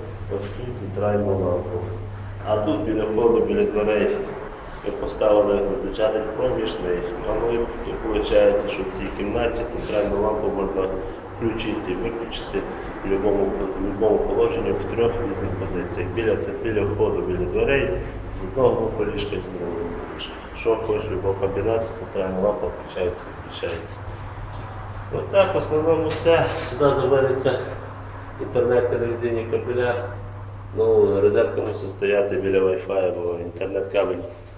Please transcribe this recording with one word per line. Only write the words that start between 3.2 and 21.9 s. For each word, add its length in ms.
біля 260
дверей 420
ми 60
поставили 680
виключатель 600
проміжний. 600
А 120
ну, 120
і 540
виходить, 640
що 120
в 140
цій 100
кімнаті 440
центральну 520
лампу 240
можна 460
включити 540
і 40
виключити 640
в 480
будь-якому, 380
в 40
будь-якому 360
положенні 540
в 240
трьох 160
різних 480
позиціях. 500
Біля, 260
це 160
біля 180
входу, 400
біля 240
дверей, 440
з 120
одного 380
боку 240
ліжка 300
і 40
з 180
другого 200
боку 400
ліжка. 160
Що 180
хочеш, 300
в 40
будь-якому 240
комбінації, 680